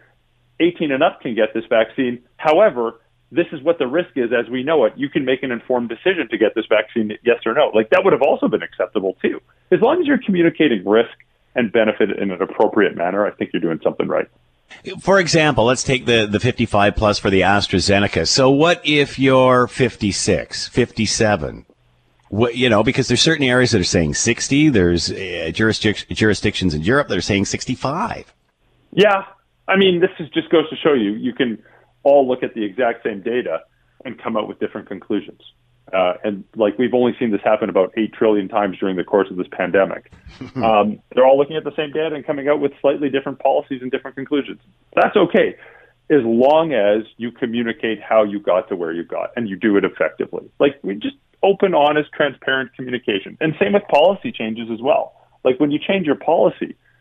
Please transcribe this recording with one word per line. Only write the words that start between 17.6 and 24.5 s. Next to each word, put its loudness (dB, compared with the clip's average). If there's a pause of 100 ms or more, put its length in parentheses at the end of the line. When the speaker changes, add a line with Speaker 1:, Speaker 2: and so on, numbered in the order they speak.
Speaker 2:
So 4
what 2
if 0
you're 4
fifty-six, -2
fifty-seven? -2 (640)
What, 0
you 0
know, 4
because 0
there's 2
certain 2
areas 2
that 2
are -2 (140)
saying 0
sixty. 0